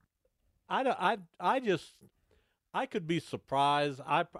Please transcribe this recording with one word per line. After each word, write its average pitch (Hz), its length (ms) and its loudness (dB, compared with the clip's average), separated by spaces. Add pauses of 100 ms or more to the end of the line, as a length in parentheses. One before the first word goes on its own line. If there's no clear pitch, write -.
(680)
I 208 140 -2
don't, 247 160 0
I, 208 180 0 (220)
I 208 200 0
just, 202 340 -2 (800)
I 226 140 -2
could 202 200 -4
be 165 120 0
surprised. 143 880 0
I, 160 180 2 (140)